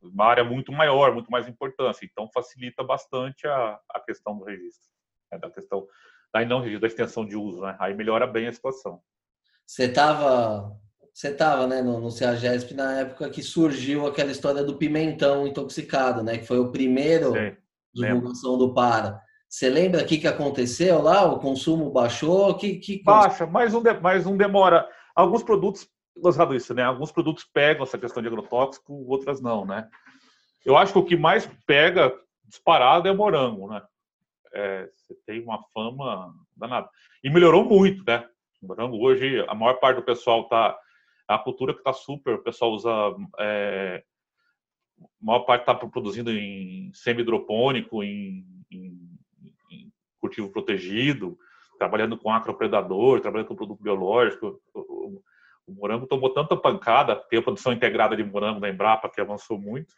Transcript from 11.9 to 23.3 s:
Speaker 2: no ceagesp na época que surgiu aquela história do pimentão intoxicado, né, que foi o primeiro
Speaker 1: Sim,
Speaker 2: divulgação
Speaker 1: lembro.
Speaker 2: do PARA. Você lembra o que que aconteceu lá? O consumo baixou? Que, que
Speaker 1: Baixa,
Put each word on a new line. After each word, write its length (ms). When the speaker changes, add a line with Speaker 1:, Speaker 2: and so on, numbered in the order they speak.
Speaker 2:
no 120
ceagesp 600
na 260
época 300
que 120
surgiu 680
aquela 240
história 320
do 140
pimentão 680
intoxicado, 760
né, 140
que 80
foi 140
o 120
primeiro 640
Speaker 1:
Sim, 220
Speaker 2:
divulgação 580
Speaker 1:
lembro. 160
Speaker 2:
do 60
PARA. 460
Você 180
lembra 360
o 20
que 140
que 80
aconteceu 760
lá? 240
O 140
consumo 500
baixou? 680
Que, 200
que 260
Speaker 1:
Baixa, 460